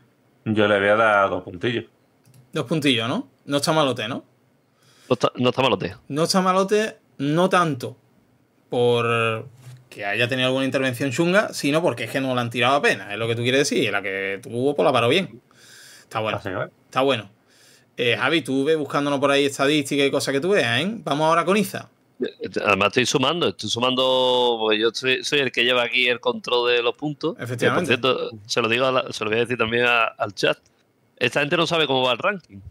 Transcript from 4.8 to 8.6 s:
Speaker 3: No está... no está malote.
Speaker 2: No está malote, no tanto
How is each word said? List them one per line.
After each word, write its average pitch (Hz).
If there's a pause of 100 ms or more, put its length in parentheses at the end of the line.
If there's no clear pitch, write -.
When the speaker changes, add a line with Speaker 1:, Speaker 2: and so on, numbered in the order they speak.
Speaker 3:
No 127
está... -
no 123
está 127
malote. 104 (120)
Speaker 2:
No 147
está 185
malote, 196 (180)
no 151
tanto 165 (720)